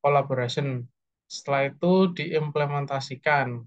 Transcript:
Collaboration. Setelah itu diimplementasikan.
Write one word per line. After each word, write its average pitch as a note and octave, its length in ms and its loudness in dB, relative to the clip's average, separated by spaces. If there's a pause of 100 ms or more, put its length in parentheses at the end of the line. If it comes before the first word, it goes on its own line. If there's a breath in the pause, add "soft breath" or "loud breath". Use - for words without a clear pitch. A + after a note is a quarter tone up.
Collaboration. C3+ 880 0 (400)
Setelah C#3 400 -2
itu F3+ 480 4
diimplementasikan. C#3+ 1500 -2